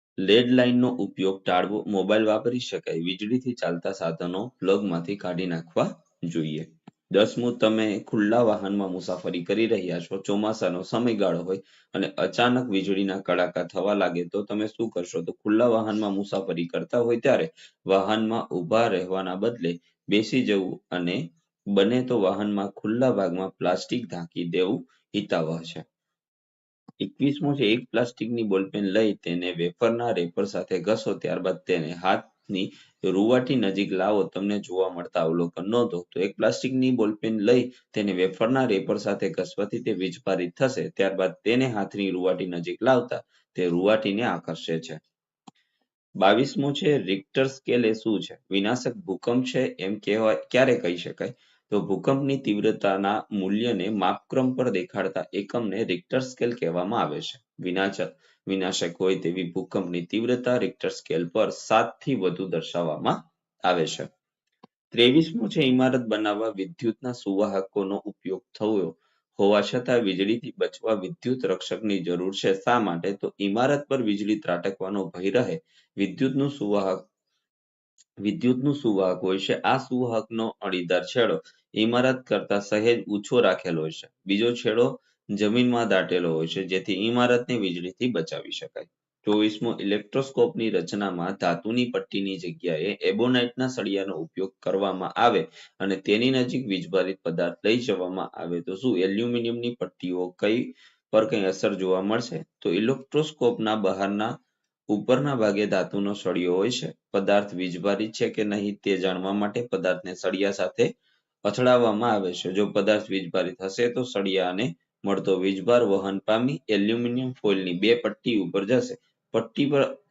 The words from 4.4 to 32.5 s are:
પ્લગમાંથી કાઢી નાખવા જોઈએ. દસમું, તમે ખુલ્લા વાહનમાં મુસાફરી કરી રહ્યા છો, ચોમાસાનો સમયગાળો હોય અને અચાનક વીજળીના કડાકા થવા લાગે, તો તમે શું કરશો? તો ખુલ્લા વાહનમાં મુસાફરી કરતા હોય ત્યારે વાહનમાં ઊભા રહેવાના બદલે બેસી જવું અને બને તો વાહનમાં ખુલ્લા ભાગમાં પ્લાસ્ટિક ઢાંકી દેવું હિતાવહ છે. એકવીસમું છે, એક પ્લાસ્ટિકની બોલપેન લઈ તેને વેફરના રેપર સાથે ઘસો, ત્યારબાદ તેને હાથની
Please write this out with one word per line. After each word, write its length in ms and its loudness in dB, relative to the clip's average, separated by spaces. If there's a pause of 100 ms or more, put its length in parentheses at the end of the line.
પ્લગમાંથી 560 0
કાઢી 300 -6
નાખવા 560 -4 (220)
જોઈએ. 480 -4 (400)
દસમું, 460 2
તમે 420 2
ખુલ્લા 420 2
વાહનમાં 500 0
મુસાફરી 520 -6
કરી 240 0
રહ્યા 320 -2
છો, 180 -8
ચોમાસાનો 640 -2
સમયગાળો 640 0
હોય 180 -4 (320)
અને 140 0
અચાનક 600 0
વીજળીના 500 0
કડાકા 440 0
થવા 300 -2
લાગે, 320 0
તો 180 -4
તમે 240 -4
શું 220 -4
કરશો? 320 -6
તો 100 -8
ખુલ્લા 340 2
વાહનમાં 480 2
મુસાફરી 540 -4
કરતા 320 -2
હોય 200 2
ત્યારે 320 2 (340)
વાહનમાં 600 2
ઊભા 400 0
રહેવાના 480 -2
બદલે 440 -4 (300)
બેસી 360 2
જવું 460 0
અને 400 -2 (360)
બને 360 4
તો 180 0
વાહનમાં 480 0
ખુલ્લા 420 0
ભાગમાં 380 -2
પ્લાસ્ટિક 600 -2
ઢાંકી 400 -8
દેવું 380 0 (280)
હિતાવહ 460 -2
છે. 240 -14 (1120)
એકવીસમું 580 0
છે, 60 0
એક 280 2
પ્લાસ્ટિકની 520 -2
બોલપેન 420 0
લઈ 280 2
તેને 380 -4
વેફરના 600 0
રેપર 340 -2
સાથે 340 -4
ઘસો, 340 0
ત્યારબાદ 420 -4
તેને 380 -2
હાથની 800 -4 (320)